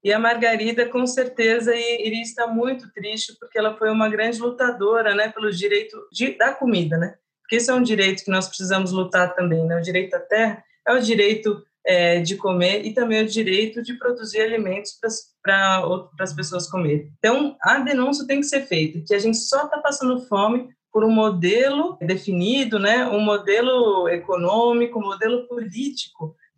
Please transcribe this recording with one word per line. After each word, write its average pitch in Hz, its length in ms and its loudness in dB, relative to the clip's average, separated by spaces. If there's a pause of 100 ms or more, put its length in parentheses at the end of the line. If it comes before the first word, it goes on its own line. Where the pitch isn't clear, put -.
E 202 80 2
a 220 60 2
Margarida, 226 680 2
com 247 180 -2
certeza, 233 680 0
i-, 233 280 -2
iria 226 180 -4
estar 233 260 -6
muito 240 440 -4
triste, 214 460 -10
porque - 180 -10
ela 214 200 0
foi 220 120 0
uma 220 200 2
grande 220 320 -2
lutadora, 233 760 0
né, 208 140 0
pelo 214 200 -4
direito 202 480 -2 (140)
de, 269 260 -4
da 254 160 2
comida, 175 460 0
né? 180 160 -4 (260)
Porque - 140 -6
esse 240 160 0
é 254 40 2
um 247 100 4
direito 196 400 0
que 196 80 -4
nós 190 160 0
precisamos 190 420 -2
lutar 180 460 0
também, 165 280 0
né? 165 120 0
O 170 40 -2
direito 180 340 2
à 175 40 0
terra 214 420 0 (280)
é 233 40 4
o 254 80 4
direito, 214 640 2 (240)
é, 175 320 4
de 170 160 -2
comer 190 500 0
e 220 80 -6
também 220 300 2
o 214 60 0
direito 214 520 0
de 247 140 -8
produzir 220 460 -4
alimentos 208 600 -2
pras, 220 200 -4 (200)
pra 190 460 2
o-, 180 300 -4
pras 185 160 -4
pessoas 180 360 -6
comerem. 151 400 -2 (100)
Então, 277 440 2
a 220 160 4
denúncia 277 480 0
tem 277 140 0
que 285 60 -2
ser 269 160 -2
feita, 160 440 -2
que 208 80 2
a 202 60 2
gente 220 160 2
só 285 320 -2
tá 294 100 -4
passando 262 480 -2
fome 220 420 0 (240)
por 220 120 2
um 226 80 4
modelo 220 880 2
definido, 196 760 -2
né? 220 300 2
Um 208 140 0
modelo 208 880 2
econômico, 220 880 0
um 208 60 -6
modelo 226 420 -2
político 233 880 -10 (240)